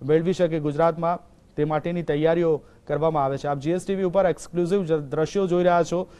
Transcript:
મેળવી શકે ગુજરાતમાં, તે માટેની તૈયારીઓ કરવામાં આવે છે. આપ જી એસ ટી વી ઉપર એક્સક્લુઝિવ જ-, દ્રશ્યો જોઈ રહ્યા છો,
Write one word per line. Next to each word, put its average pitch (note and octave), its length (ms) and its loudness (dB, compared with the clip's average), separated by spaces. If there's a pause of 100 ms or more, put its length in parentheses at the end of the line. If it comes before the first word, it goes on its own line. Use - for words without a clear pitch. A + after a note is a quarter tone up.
મેળવી D#3+ 300 2
શકે E3 280 0
ગુજરાતમાં, E3 580 0 (380)
તે D3+ 80 0
માટેની D#3+ 380 -2
તૈયારીઓ D#3+ 600 2 (260)
કરવામાં D3 360 0
આવે C3+ 140 -2
છે. D3 100 -6
આપ C#3+ 100 -2
જી C#3+ 120 -4
એસ F3+ 160 -2
ટી G3 80 -2
વી F#3+ 80 -2
ઉપર F#3 240 2
એક્સક્લુઝિવ F3 580 -2
જ-, D#3+ 80 -4
દ્રશ્યો D#3 540 -2
જોઈ F3+ 180 2
રહ્યા F3 180 4
છો, E3+ 260 -4 (120)